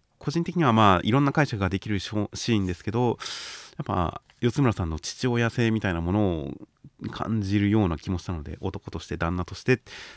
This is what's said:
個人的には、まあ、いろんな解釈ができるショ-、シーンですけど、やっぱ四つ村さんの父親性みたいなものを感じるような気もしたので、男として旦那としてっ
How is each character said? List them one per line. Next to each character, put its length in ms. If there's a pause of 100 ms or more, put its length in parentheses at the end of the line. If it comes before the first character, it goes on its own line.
(180)
個 140
人 120
的 120
に 80
は、 100
ま 240
あ、 60
い 80
ろ 80
ん 60
な 80
解 120
釈 140
が 100
で 100
き 100
る 100
シ 120
ョ-、 240
シ 180
ー 80
ン 40
で 80
す 100
け 80
ど、 280 (580)
や 60
っ 20
ぱ 360 (200)
四 100
つ 100
村 120
さ 120
ん 40
の 100
父 280
親 220
性 220
み 100
た 80
い 40
な 80
も 100
の 100 (180)
を 120 (600)
感 300
じ 180
る 100
よ 160
う 40
な 80
気 120
も 100
し 60
た 80
の 100
で、 180
男 300
と 80
し 80
て 100
旦 180
那 100
と 80
し 100
て 100
っ 40 (400)